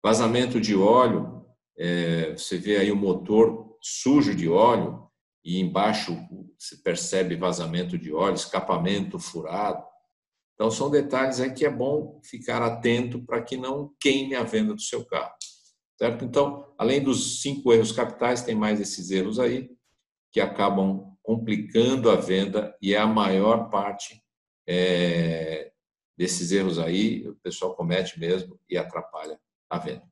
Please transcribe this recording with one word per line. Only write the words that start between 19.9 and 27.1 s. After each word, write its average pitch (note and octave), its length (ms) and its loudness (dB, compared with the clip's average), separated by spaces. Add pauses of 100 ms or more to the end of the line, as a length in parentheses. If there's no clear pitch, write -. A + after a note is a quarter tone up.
que G#2+ 80 2
acabam G2 840 0
complicando A2+ 840 2
a G2 80 8
venda F#2+ 640 0
e G2 140 2
é G#2 40 4
a G#2+ 80 4
maior G#2+ 640 4
parte, G2+ 540 -6 (440)
é, E2+ 1040 0 (440)
desses F2+ 360 -2
erros F#2 260 0
aí, F#2 500 0